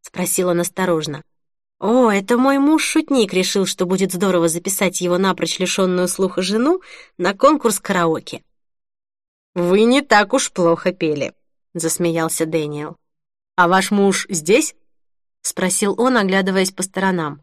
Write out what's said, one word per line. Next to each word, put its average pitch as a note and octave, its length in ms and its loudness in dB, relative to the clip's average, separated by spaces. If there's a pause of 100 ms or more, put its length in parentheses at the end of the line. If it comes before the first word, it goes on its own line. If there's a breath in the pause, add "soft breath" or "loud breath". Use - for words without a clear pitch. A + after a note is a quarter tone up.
спросил F3+ 480 -4
он F3 100 0
осторожно. E3 640 -4 (560)
"О, A#3 320 2
это G3 260 0
мой C4+ 200 2
муж-шутник C#4+ 760 0
решил, F#3 320 0
что - 200 -4
будет F#3 260 -2
здорово F3+ 380 0
записать F3 500 -4
его F3 180 0
напрочь F#3 420 -2
лишенную F3+ 500 0
слуха F#3 320 -4
жену A#3+ 400 0 (360 loud breath)
на F#3 160 -2
конкурс B3+ 460 2
караоке". E3+ 640 -2 (1120)
"Вы F3+ 280 2
не B3+ 180 4
так G#3 320 2
уж - 180 -2
плохо E3+ 400 0
пели", D3+ 420 -4 (400)
засмеялся E3 720 -2
Дэниел. D3+ 520 -6 (580)
"А F3 140 4
ваш F#3+ 220 2
муж G3 380 2
здесь?" F#3+ 460 0 (680)
спросил G3 560 -2
он, B3 200 2
оглядываясь F#3+ 540 0
по - 120 -10
сторонам. F3 600 -4